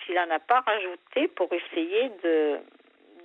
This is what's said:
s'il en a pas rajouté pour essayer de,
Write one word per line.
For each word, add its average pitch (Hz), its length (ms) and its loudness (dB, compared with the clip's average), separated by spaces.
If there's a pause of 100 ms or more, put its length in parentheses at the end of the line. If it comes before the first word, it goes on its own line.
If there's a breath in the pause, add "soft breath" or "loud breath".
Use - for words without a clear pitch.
s'il 180 140 0
en 170 100 0
a 160 80 0
pas 240 220 2
rajouté 214 720 -2
pour - 220 -2
essayer 185 600 -2 (120)
de, 156 360 2 (640)